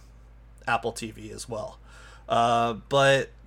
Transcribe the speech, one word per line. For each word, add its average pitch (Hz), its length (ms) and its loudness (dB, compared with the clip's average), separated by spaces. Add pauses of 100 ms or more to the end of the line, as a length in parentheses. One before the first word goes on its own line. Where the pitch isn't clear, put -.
(680)
Apple 117 240 -2
T 110 200 -10
V 107 200 -16
as 104 180 -14
well. - 300 -10 (480)
Uh, 117 460 2 (160)
but 135 420 4 (160)